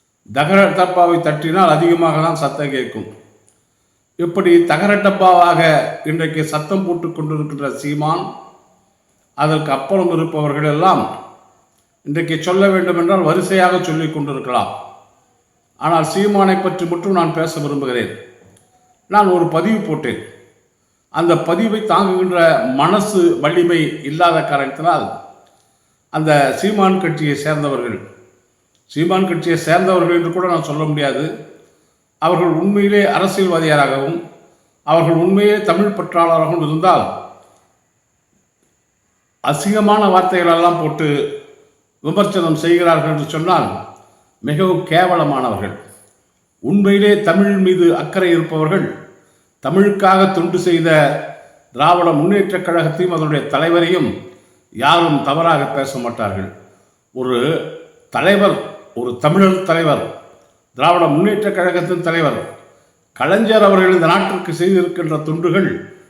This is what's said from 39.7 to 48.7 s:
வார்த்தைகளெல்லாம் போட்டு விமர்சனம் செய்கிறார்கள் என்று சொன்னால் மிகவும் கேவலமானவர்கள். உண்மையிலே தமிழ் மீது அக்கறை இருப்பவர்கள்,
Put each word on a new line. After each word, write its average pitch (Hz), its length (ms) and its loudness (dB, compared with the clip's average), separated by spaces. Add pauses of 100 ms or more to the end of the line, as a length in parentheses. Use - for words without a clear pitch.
வார்த்தைகளெல்லாம் 170 720 2
போட்டு 151 280 -2 (920)
விமர்சனம் 165 580 0
செய்கிறார்கள் 165 520 2
என்று 147 160 -4
சொன்னால் 160 360 0 (760)
மிகவும் 151 460 0
கேவலமானவர்கள். 143 840 0 (920)
உண்மையிலே 196 460 4 (120)
தமிழ் 196 360 2
மீது 185 300 2 (140)
அக்கறை 180 280 -2
இருப்பவர்கள், 160 560 0 (800)